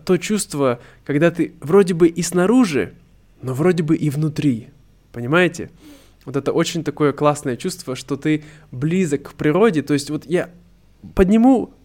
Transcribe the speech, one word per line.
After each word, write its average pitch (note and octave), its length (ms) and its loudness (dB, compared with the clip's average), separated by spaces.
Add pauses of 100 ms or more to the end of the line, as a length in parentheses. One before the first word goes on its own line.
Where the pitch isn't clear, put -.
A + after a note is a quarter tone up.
то F#3 100 2
чувство, D3+ 640 -2 (240)
когда D3 260 2
ты E3 300 -4
вроде F#3+ 340 2
бы E3+ 140 4
и E3+ 140 -4
снаружи, F3 720 2 (480)
но B2+ 120 -6
вроде E3+ 300 2
бы D3+ 140 0
и D3 120 -2
внутри, D3 600 -2 (420)
понимаете? B2+ 580 -2 (540)
Вот C3+ 140 -6
это C#3 160 -2
очень E3 320 -2
такое C#3+ 260 0
классное C#3+ 460 -2
чувство, C#3 400 -8
что - 180 -8
ты D3+ 300 -2 (260)
близок D3+ 520 -2
к - 100 -18
природе. D#3+ 480 2
То D3 120 -2
есть C#3+ 160 -2
вот D3+ 160 -8
я E3 260 -4 (640)
подниму A3 580 4 (120)